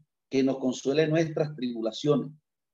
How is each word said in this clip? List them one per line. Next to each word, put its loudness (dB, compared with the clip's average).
que 2
nos 0
consuele 0
nuestras 0
tribulaciones -2